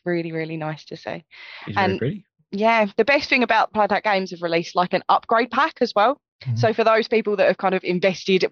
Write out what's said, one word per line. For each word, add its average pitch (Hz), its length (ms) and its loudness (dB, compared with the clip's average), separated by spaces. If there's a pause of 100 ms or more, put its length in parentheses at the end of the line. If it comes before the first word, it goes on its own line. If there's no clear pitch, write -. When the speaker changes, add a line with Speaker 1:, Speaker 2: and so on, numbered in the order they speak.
Speaker 1:
really, 170 280 -4
really 160 240 -8
nice 156 300 -8
to - 100 -14
see. - 280 -12 (440)
Speaker 2:
It's 101 80 -6
very 196 160 2
Speaker 1:
And 190 80 -4
Speaker 2:
pretty. 175 240 -6 (260)
Speaker 1:
yeah, 220 360 2 (100)
the 220 80 2
best 285 240 0
thing 254 160 2
about 220 280 2
Plaid 208 200 2
Hat 190 100 0
Games 190 300 -2
have 170 100 -10
released, 170 320 -2
like, 180 180 0
an 180 160 -2
upgrade 233 440 2
pack 285 280 0
as 233 140 0
well. 233 260 2 (240)
Speaker 3:
Mm-hmm. 123 120 -4
Speaker 1:
So 220 180 2
for 226 100 0
those 220 240 4
people 214 280 0
that 185 100 4
have 185 120 2
kind 190 160 0
of 185 100 -2
invested 185 680 0